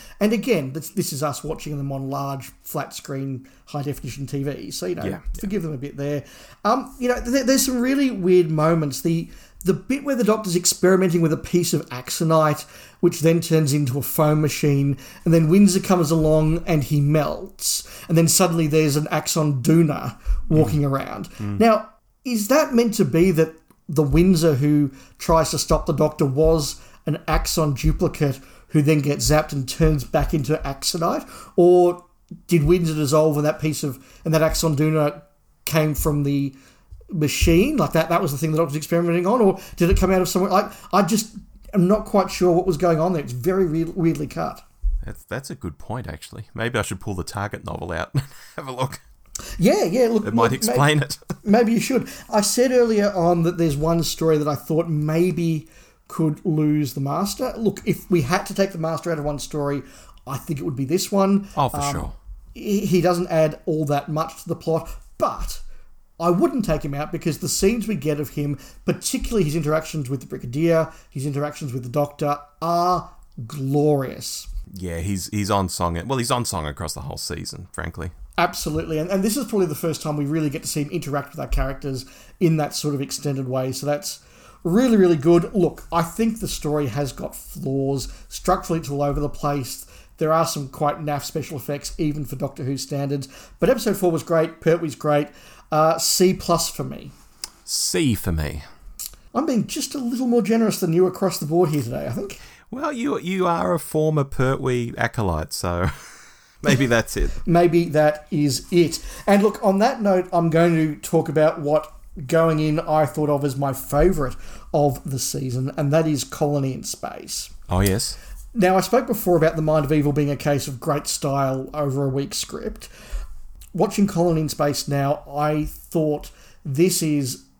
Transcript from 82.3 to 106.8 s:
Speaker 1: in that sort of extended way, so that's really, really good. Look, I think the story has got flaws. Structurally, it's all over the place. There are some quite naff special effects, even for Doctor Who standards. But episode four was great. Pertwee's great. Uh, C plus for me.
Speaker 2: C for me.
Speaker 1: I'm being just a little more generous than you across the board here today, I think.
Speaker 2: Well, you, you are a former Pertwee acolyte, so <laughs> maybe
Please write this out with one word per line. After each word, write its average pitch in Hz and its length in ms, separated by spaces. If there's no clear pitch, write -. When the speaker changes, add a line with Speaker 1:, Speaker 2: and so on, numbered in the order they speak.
Speaker 1:
in 165 160
that 147 180
sort 147 200
of 135 80
extended 135 440
way, 131 260
so 127 140
that's 147 340
really, 226 320
really 175 200
good. 170 380
Look, - 380
I 165 100
think 220 380
the 208 80
story 147 380
has 131 260
got - 220
flaws. 135 800
Structurally, 185 520
it's 139 100
all 143 120
over 143 180
the 143 80
place. 143 580
There 156 140
are 160 140
some 143 220
quite 147 300
naff 147 260
special 151 320
effects, 143 420
even 151 260
for 135 120
Doctor 135 260
Who 135 140
standards. 139 520
But 175 120
episode 220 260
four 175 160
was 160 100
great. 165 380
Pertwee's 160 340
great. 147 340
Uh, 156 260
C 185 360
plus - 360
for - 140
me. 131 260
Speaker 2:
C 156 500
for - 160
me. 76 320
Speaker 1:
I'm 285 120
being 240 200
just - 280
a 294 40
little 254 280
more 240 160
generous 220 360
than 165 140
you 180 140
across 185 320
the - 80
board 160 240
here 147 120
today, 123 240
I - 40
think. 381 280
Speaker 2:
Well, 302 220
you, 247 260
you 180 280
are 175 280
a 156 60
former 156 440
Pertwee 131 720
acolyte, 95 560
so 87 360
<laughs> - 360
maybe 139 240